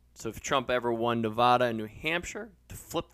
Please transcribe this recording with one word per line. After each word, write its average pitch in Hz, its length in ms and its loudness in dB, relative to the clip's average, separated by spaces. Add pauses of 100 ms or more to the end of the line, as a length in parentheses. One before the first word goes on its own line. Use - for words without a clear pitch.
(160)
So - 120 -8
if 104 120 -8
Trump 131 300 0
ever 120 220 2
won 117 300 0
Nevada 120 440 4
and 113 120 -2
New 107 80 -6
Hampshire, 175 640 -6 (180)
to - 60 -12
flip - 400 -6